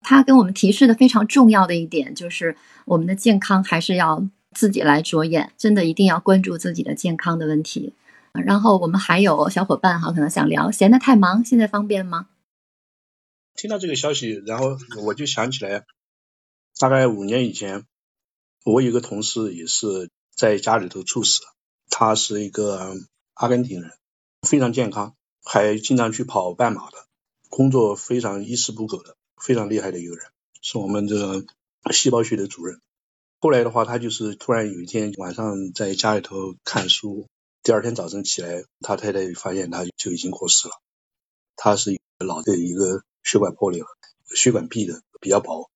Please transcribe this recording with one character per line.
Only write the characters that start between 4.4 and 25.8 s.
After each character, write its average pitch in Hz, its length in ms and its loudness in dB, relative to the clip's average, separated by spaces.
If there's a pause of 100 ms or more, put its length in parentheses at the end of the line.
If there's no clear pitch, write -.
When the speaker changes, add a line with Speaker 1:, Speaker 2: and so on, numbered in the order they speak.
Speaker 1:
自 - 160 2
己 196 120 0
来 147 200 4
着 160 240 0
眼， 160 320 -2
真 214 200 4
的 185 80 2
一 165 100 0
定 196 120 4
要 175 120 4
关 190 240 4
注 180 160 -4
自 175 140 -6
己 170 100 -6
的 - 100 -6
健 170 240 -4
康 165 220 -2
的 160 80 -4
问 156 160 0
题。 - 300 -8 (400)
然 190 280 2
后 202 180 6
我 175 100 0
们 180 100 0
还 180 220 2
有 156 280 4
小 190 160 0
伙 185 120 0
伴 175 240 2
哈， 165 100 -4
可 170 80 -2
能 147 100 0
想 151 200 0
聊， 156 240 0
闲 196 180 6
得 254 80 10
太 262 160 4
忙， 202 300 6
现 254 120 2
在 220 120 4
方 208 180 -2
便 196 180 -2
吗？ 175 220 -8 (1300)
Speaker 2:
听 - 160 -8
到 208 80 -2
这 185 80 -6
个 156 80 -4
消 143 180 -2
息， 113 320 -6
然 110 140 -6
后 135 180 -2 (280)
我 104 100 -2
就 101 100 -8
想 120 280 -2
起 131 120 -8
来， 101 200 -6 (960)
大 135 80 4
概 135 180 4
五 104 160 -2
年 117 220 -2
以 110 80 -4
前， 101 320 -10 (800)
我 117 180 4
有 127 80 0
个 120 100 0
同 104 220 -10
事 107 320 -6
也 82 120 -14
是 95 440 -6 (240)
在 107 240 2
家 113 200 0
里 92 100 -6
头 92 160 -12
猝 117 180 -4
死， - 200 0 (460)
他 110 280 2
是 104 260 -4
一 101 60 -8
个 95 480 -6 (380)
阿 - 120 -4
根 123 160 2
廷 95 180 -6
人， 82 120 -16 (500)
非 - 160 2
常 123 140 2
健 120 180 -2
康， 104 240 -8 (300)
还 104 320 2
经 110 200 0